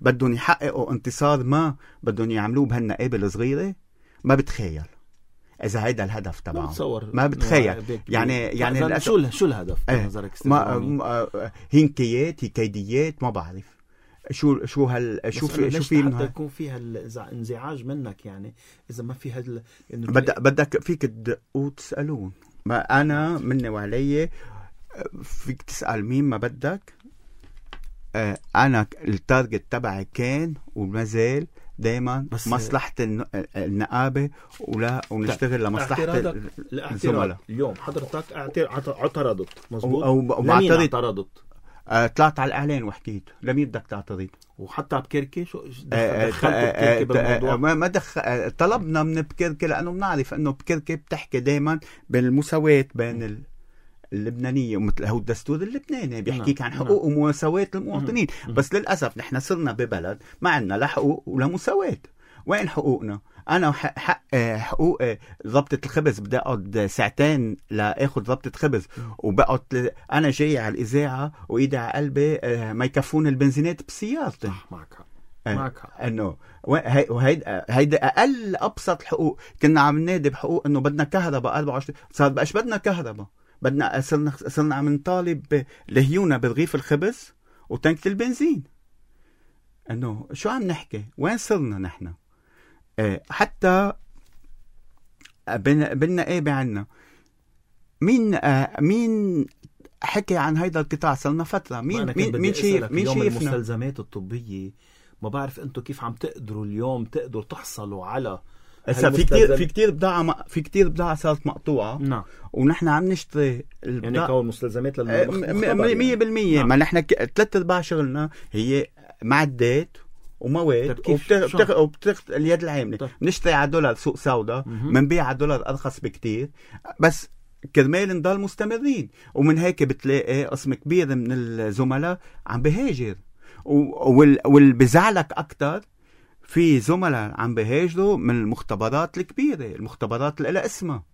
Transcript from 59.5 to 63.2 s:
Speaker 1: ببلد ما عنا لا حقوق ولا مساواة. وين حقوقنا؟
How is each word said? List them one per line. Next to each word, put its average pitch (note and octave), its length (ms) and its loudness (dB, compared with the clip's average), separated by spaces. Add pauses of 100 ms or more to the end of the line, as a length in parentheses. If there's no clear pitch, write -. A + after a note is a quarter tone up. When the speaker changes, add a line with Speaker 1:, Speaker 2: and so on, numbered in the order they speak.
Speaker 1:
ببلد G#2+ 500 -4 (180)
ما F3 100 4
عنا A2 240 0
لا A#2+ 120 0
حقوق - 400 0
ولا C3 200 0
مساواة. C#4 520 -2 (480)
وين G3 220 0
حقوقنا؟ A#2+ 520 -2 (300)